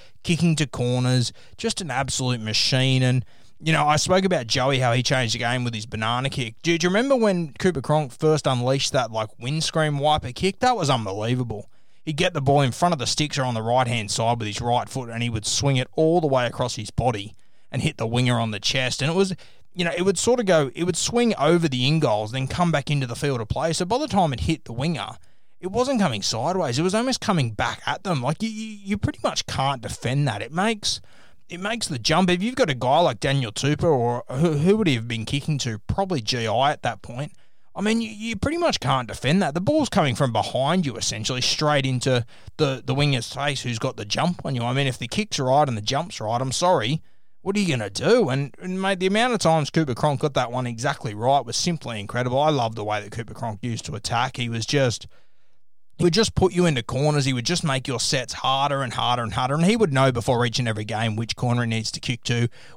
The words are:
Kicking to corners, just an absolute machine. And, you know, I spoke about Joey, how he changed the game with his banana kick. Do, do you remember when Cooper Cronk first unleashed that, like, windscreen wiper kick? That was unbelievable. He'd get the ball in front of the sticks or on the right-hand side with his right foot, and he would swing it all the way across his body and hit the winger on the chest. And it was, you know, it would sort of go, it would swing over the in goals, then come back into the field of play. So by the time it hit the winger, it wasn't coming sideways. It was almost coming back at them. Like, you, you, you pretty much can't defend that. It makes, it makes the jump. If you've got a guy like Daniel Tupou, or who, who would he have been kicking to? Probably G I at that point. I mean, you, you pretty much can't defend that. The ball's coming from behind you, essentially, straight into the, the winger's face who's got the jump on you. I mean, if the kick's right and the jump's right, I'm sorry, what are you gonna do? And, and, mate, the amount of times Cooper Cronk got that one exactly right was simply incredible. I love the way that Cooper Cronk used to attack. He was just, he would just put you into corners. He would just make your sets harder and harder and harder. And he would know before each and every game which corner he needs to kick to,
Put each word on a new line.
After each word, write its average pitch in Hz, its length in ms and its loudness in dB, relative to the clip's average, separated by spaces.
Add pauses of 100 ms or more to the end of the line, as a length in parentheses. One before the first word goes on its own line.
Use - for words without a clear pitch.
(220)
Kicking 165 360 2
to 151 100 0
corners, 123 640 0 (260)
just 220 240 -4
an 165 80 -6
absolute 127 520 -2
machine. 131 600 2
And, 127 240 2 (340)
you 160 140 0
know, 147 140 4
I 151 80 6
spoke 185 300 4
about 156 220 0
Joey, 131 320 2
how 123 140 4
he 127 80 2
changed 123 320 2
the 120 60 -2
game 123 240 0
with 117 100 -2
his 107 120 -6
banana 113 440 -2
kick. 113 320 -6
Do, 170 160 2
do 165 80 0
you 180 40 4
remember 254 260 4
when 185 380 2
Cooper 156 280 0
Cronk 151 300 0
first 151 340 2
unleashed 131 460 0
that, 120 200 0
like, 110 180 -2 (100)
windscreen 151 580 0
wiper 151 340 0
kick? 185 280 -2
That 247 160 4
was 160 140 0
unbelievable. 113 800 -2 (340)
He'd 156 140 -4
get 175 160 2
the 151 80 -2
ball 139 200 4
in 131 100 2
front 175 220 2
of 147 60 0
the 110 80 -4
sticks - 300 -2
or 131 60 0
on 127 100 0
the 113 80 -2
right-hand 120 500 0
side 117 260 0
with 110 100 -6
his 104 140 -6
right 120 260 0
foot, 127 220 -8
and 117 140 -4
he 120 60 -2
would 107 160 -6
swing 139 320 2
it 127 160 0
all 160 280 4
the 156 60 2
way 131 180 4
across 120 300 -4
his - 160 -8
body 110 440 -2 (360)
and 131 100 -4
hit 151 160 -2
the 117 80 -2
winger 123 320 2
on 113 140 0
the 104 80 -6
chest. 127 420 -2
And 135 80 0
it 165 60 -2
was, 190 180 2 (400)
you 175 120 -2
know, 165 100 0
it 175 80 0
would 190 140 2
sort 247 220 4
of 233 60 -2
go, 156 300 4
it 160 80 -4
would 180 140 0
swing 233 400 2
over 165 300 4
the 127 200 2
in 160 120 4
goals, 110 340 0
then 131 140 -2
come 170 240 0
back 151 200 0
into 139 160 0
the 117 80 -6
field 139 260 -2
of 107 60 -6
play. 156 260 0
So 180 120 0
by 220 120 0
the 294 100 0
time 190 240 4
it 117 100 -4
hit - 240 0
the 113 80 -10
winger, 127 440 -4 (420)
it 185 120 -8
wasn't 247 300 2
coming 117 200 2
sideways. 135 560 -2
It 156 60 2
was 185 100 2
almost 240 280 0
coming 143 300 2
back 117 360 -2
at 139 160 -4
them. 165 180 -2
Like, 147 220 -2
you, 226 60 -2
you, 220 340 -10
you 202 140 -2
pretty - 260 -4
much - 240 -2
can't 135 340 0
defend 131 460 -2
that. 104 140 -2
It 123 100 -8
makes, 202 500 -2 (480)
it 170 100 -10
makes 214 280 -4
the 139 100 -4
jump. 156 320 4
If 180 140 2
you've 247 120 -2
got 202 140 2
a 139 60 0
guy 127 240 4
like 156 200 2
Daniel 135 320 0
Tupou, 147 320 0
or 123 460 2
who, 156 240 2
who 170 240 4
would 214 100 2
he 135 80 4
have 113 120 -4
been 113 180 -4
kicking 143 340 -2
to? 110 200 -2
Probably 185 420 -2
G 117 240 -2
I 127 280 2
at - 100 -8
that 113 180 -4
point. 127 300 -10 (440)
I 175 60 -6
mean, 220 200 0
you, 220 80 -6
you 214 260 -8
pretty 294 240 -2
much 320 220 0
can't 131 260 0
defend 135 340 0
that. 147 140 0
The 180 60 0
ball's 294 280 2
coming 151 240 2
from 127 180 0
behind 135 540 2
you, 120 100 -4
essentially, 120 460 -4
straight 147 460 2
into 127 360 2 (340)
the, 135 280 0
the 131 80 -2
winger's 139 400 0
face 139 280 -4
who's 120 180 -4
got 123 180 -2
the 104 80 -8
jump 147 400 -2
on 143 80 -4
you. 123 100 -2
I 120 100 -2
mean, 139 120 2
if 123 140 -4
the 123 80 -6
kick's - 320 -4
right 143 280 4
and 120 80 -2
the 104 60 -4
jump's 131 400 -4
right, 113 180 -2
I'm 131 120 -2
sorry, 156 500 2 (400)
what 202 160 -4
are - 20 2
you 196 80 2
gonna 117 220 -2
do? 180 400 4
And, 135 320 -2
and, 185 200 -4
mate, 190 180 0
the 185 80 2
amount 226 260 2
of 202 60 0
times 160 300 2
Cooper 143 260 0
Cronk 147 260 0
got 147 120 0
that 127 180 0
one 123 160 -2
exactly 120 460 -4
right 131 320 2
was 110 120 -6
simply 123 420 -2
incredible. 123 400 -2
I 151 100 4
love 143 260 0
the 107 100 -6
way 104 160 -2
that 104 100 -14
Cooper 110 220 -10
Cronk 107 280 -8
used 117 240 -6
to 151 100 -8
attack. 120 420 -2
He 120 120 -4
was 117 160 -4
just, 135 420 0 (920)
he 165 60 2
would 175 80 6
just 214 200 2
put 185 200 2
you 175 120 4
into 143 160 2
corners. 143 440 0
He 135 80 2
would 120 120 -2
just 170 180 0
make 135 240 0
your 123 120 -2
sets - 340 -2
harder 135 480 0
and 123 120 -4
harder 120 280 0
and 110 100 -4
harder. 127 220 0
And 160 100 2
he 202 120 6
would 208 180 2
know 135 180 6
before 120 320 0
each 117 140 0
and 123 100 0
every 110 180 -2
game 110 300 -2
which 113 200 -4
corner 120 260 0
he 120 60 0
needs 113 240 -2
to - 80 -10
kick - 240 -6
to, 117 240 0 (300)